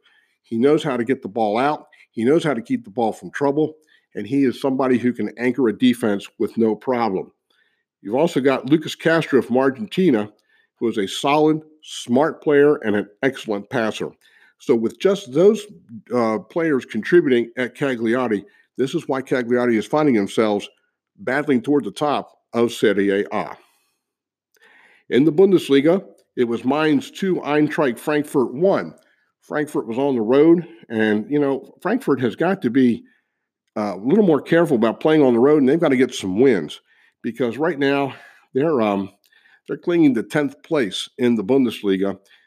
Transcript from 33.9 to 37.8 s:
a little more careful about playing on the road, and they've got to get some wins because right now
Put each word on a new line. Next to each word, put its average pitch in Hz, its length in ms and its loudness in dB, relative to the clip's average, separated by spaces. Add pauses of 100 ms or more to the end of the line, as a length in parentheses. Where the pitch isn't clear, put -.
a - 20 -12
little 156 300 2
more 151 160 2
careful 165 340 2
about 110 240 0
playing 156 220 4
on 123 120 4
the 113 60 2
road, 147 180 4
and 131 100 2
they've 160 120 2
got 160 100 2
to 131 60 0
get 127 180 0
some 98 260 -4
wins 98 400 0 (420)
because 117 360 -6
right 156 200 -4
now 139 360 -2 (400)